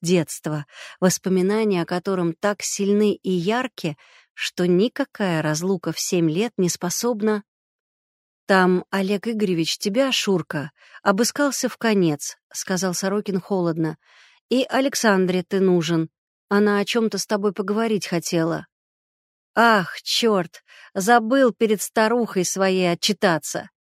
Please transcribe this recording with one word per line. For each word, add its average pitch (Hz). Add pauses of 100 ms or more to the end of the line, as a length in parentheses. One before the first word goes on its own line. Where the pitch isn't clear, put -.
детства, 160 (340)
воспоминания 190
о -
котором 180
так 202
сильны 202
и -
ярки, 185 (380)
что -
никакая 180
разлука 165
в -
семь 170
лет 208
не 180
способна. 214 (1040)
«Там 185
Олег 196
Игоревич 185
тебя, 247
Шурка, 160 (320)
обыскался 240
в -
конец», 190 (140)
сказал 185
Сорокин 196
холодно. 165 (520)
«И 254
Александре 190
ты 196
нужен. 170 (400)
Она 202
о 202
чем-то 220
с -
тобой 208
поговорить 214
хотела». 165 (880)
«Ах, 214
черт! 202 (300)
Забыл 233
перед 214
старухой 220
своей 190
отчитаться!» 180 (120)